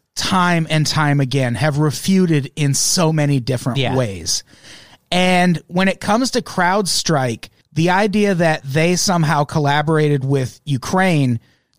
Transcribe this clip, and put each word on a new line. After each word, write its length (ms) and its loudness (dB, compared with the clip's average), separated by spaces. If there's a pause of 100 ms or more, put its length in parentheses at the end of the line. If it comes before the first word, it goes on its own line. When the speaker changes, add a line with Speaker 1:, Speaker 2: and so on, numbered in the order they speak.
(140)
Speaker 1:
time 560 0
and 160 0
time 340 0
again, 360 -2
have 200 -2
refuted 800 0
in 160 0
so 400 0
many 280 2
different 380 -4
Speaker 2:
Yeah. 160 0
Speaker 1:
ways. 480 -4 (680)
And 560 2
when 220 0
it 120 -4
comes 320 0
to 100 -2
CrowdStrike, 1080 -2 (240)
the 180 0
idea 460 2
that 280 0
they 320 0
somehow 480 0
collaborated 800 0
with 400 -2
Ukraine 760 0 (380)